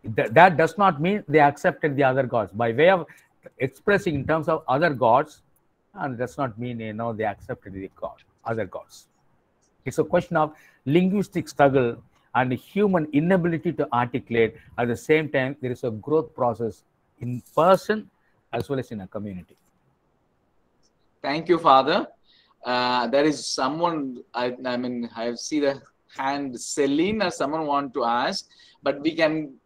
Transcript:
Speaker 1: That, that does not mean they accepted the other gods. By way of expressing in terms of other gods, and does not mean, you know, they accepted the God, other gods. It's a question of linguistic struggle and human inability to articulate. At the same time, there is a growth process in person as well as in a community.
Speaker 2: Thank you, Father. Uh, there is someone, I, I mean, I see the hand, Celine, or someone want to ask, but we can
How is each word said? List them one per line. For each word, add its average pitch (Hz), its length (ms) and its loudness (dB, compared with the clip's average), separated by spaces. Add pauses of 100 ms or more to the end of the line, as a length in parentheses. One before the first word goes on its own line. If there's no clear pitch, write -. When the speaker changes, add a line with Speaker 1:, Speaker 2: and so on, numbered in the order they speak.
Speaker 1:
That, 113 300 -4
that 165 240 8
does 160 200 2
not 190 240 2
mean 190 260 0
they 147 120 4
accepted 147 560 2
the 139 80 2
other 131 200 2
gods. 113 280 -2
By 117 200 -2
way 143 180 4
of 180 180 2 (520)
expressing 180 560 0
in 131 120 -4
terms 156 220 0
of 156 180 0
other 147 260 2
gods, 127 480 2 (580)
and 139 160 -6
does 120 220 -8
not 123 220 -6
mean, 120 200 -8
you 110 140 -8
know, 117 180 -6
they 110 120 -4
accepted 104 500 -8
the 95 220 -12
God, - 220 -12 (280)
other 113 200 -4
gods. - 420 -18 (760)
It's - 140 -6
a 156 60 0
question 175 340 0
of 151 160 0 (320)
linguistic 185 640 0
struggle 131 540 2 (320)
and 127 180 2
human 185 600 0
inability 165 600 2
to - 180 -4
articulate. 120 680 0 (200)
At 120 120 0
the 117 60 0
same 156 320 0
time, 139 320 -2
there 123 120 -6
is 120 120 -8
a 127 60 -2
growth 147 460 -4
process 113 480 -4 (360)
in 123 220 -8 (140)
person 190 560 2 (420)
as 120 160 -6
well 139 80 -4
as 127 140 -8
in 107 100 -10
a 92 60 -12
community. 101 480 -12 (1700)
Speaker 2:
Thank 156 260 -4
you, 170 80 6
Father. 143 480 4 (580)
Uh, 123 440 0
there 139 180 2
is 143 220 -2
someone, 143 720 -4 (140)
I, 123 200 -2 (100)
I 123 120 -4
mean, 123 380 -6
I 117 180 -4
see 147 280 -6
the 139 200 0 (340)
hand, 135 460 -6
Celine, 160 600 0
or 175 80 0
someone 156 340 -4
want 143 300 -2
to 131 80 -2
ask, 123 440 -2 (360)
but 139 180 -2
we 156 140 -2
can 156 400 -2 (100)